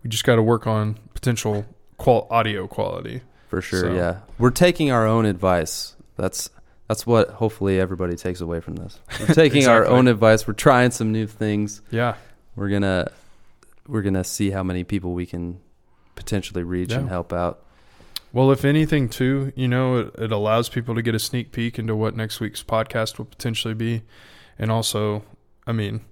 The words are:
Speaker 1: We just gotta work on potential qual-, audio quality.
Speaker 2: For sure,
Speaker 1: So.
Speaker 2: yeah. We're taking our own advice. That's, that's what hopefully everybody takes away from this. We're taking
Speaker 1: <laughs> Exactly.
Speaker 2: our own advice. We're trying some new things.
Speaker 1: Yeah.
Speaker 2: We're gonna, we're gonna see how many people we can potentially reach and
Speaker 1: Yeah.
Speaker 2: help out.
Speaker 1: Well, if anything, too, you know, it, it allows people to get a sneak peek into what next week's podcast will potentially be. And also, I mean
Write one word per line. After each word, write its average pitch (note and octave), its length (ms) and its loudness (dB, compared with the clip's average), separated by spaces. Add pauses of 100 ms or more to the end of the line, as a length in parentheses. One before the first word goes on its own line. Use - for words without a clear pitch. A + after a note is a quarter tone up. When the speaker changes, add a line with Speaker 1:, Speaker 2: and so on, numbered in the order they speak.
Speaker 1:
We A#2+ 60 -8
just A2 140 -4
gotta A#2 200 4
work A2+ 240 2
on G#2+ 300 -2 (160)
potential A2 520 -2 (320)
qual-, A#2+ 320 2
audio G#2+ 380 0
quality. A2+ 540 -6 (280)
Speaker 2:
For F#2 120 -2
sure, F#2 200 -4
Speaker 1:
So. F2 120 0
Speaker 2:
yeah. F2+ 260 -2 (180)
We're B2 140 4
taking E3 400 2
our A2+ 140 2
own A2 200 2
advice. F2+ 720 -2 (200)
That's, - 340 -6 (380)
that's - 180 -4
what A2+ 260 4
hopefully G2 480 -2
everybody F2+ 360 -2
takes F#2 240 -8
away E2+ 220 -6
from - 160 -12
this. F2+ 220 -14 (200)
We're A2 140 -2
taking D3 240 6
Speaker 1:
<laughs> C#3 60 6
Exactly. - 40 6
Speaker 2:
our A2+ 180 8
own B2+ 220 6
advice. A2 400 6
We're A2 60 -4
trying B2 380 6
some A2 200 -2
new A2 160 -2
things. G#2 540 -2 (100)
Speaker 1:
Yeah. A#2 240 -2 (400)
Speaker 2:
We're G2+ 140 -4
gonna, G2 420 0 (760)
we're A2 160 -4
gonna F#2+ 200 0
see G2 280 -2
how G2 120 -4
many F2+ 220 -4
people F2+ 280 -4
we F2 120 -4
can F2 340 -10 (560)
potentially - 480 -6
reach F2+ 300 -4
and E2+ 120 -4
Speaker 1:
Yeah. - 40 -6
Speaker 2:
help F2 240 -6
out. F2 300 -4 (680)
Speaker 1:
Well, C3 180 4
if C3+ 140 2
anything, D3 440 2
too, C3+ 460 -2
you C3 120 -2
know, B2+ 300 0
it, - 200 -4
it A2 140 -4
allows A2 380 0
people A#2+ 260 -4
to A#2 60 -2
get A2+ 140 0
a G#2+ 40 -2
sneak - 320 -6
peek A#2 280 -6
into A2 160 -4
what A2 200 -2
next A2 240 -8
week's - 240 -8
podcast A2+ 540 -4
will - 80 -12
potentially - 480 -6
be. A2+ 300 -4 (560)
And A2 120 -2
also, G#2+ 520 -2 (420)
I A#2+ 80 -6
mean A2 280 -4 (100)